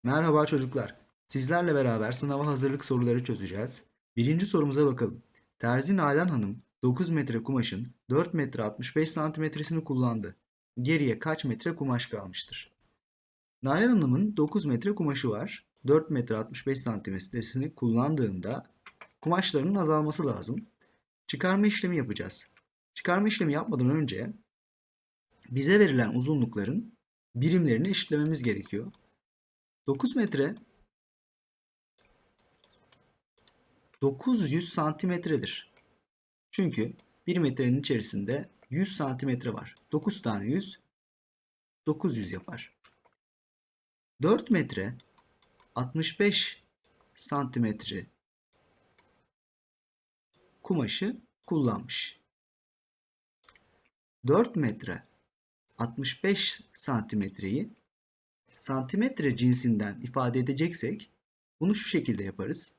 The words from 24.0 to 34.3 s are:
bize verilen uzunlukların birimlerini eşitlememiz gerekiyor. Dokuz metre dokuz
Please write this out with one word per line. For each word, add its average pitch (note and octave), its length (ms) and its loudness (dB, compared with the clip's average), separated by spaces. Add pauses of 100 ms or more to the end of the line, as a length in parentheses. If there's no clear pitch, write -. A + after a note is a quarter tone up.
bize C#3+ 300 4
verilen B2+ 340 4
uzunlukların B2+ 800 -2 (420)
birimlerini D#3 540 4
eşitlememiz D3+ 540 0
gerekiyor. G#2+ 500 -4 (960)
Dokuz B3 280 -2
metre F3 380 0 (3500)
dokuz C#3+ 500 2